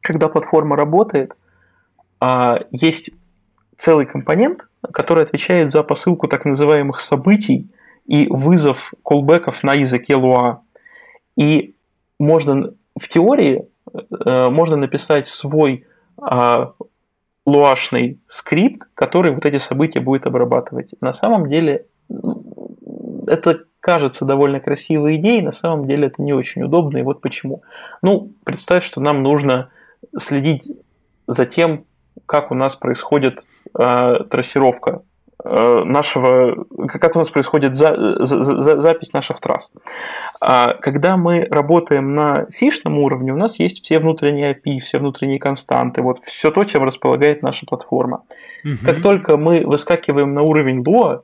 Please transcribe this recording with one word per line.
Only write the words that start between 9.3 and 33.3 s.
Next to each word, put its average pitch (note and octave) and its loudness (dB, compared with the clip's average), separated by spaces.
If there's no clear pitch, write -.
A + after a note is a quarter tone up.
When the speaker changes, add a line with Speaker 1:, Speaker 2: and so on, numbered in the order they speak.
Speaker 1:
на C#3 2
языке C3 0
Lua. B2 2
И D3+ 2
можно D3+ 2
н-, C3+ -2
в - -16
теории, F3 2
э, B2+ -2
можно D#3+ 2
написать C#3+ -2
свой, C#3+ -2
а, B2 0
луашный C3+ 2
скрипт, - -2
который E3 2
вот D#3 -6
эти C#3+ 2
события C#3 -2
будет C3+ -2
обрабатывать. B2 -2
На B2+ -4
самом G3+ 0
деле, D3+ 0
м, - -12
это D#3+ 0
кажется D3 0
довольно C#3 2
красивой D3+ -2
идеей, G#3 2
на D3 -4
самом D#3+ -4
деле C#3+ 0
это C#3 -8
не C#3+ -2
очень C3 -4
удобно, D3 0
и B2 -4
вот C3+ -4
почему. C3+ -8
Ну, G3 0
представь, - -2
что - -10
нам C#3+ 0
нужно C3+ 0
следить C#3+ -4
за - 0
тем, E3 -2
как D3 -2
у C3 -6
нас C3+ -2
происходит, C3 -2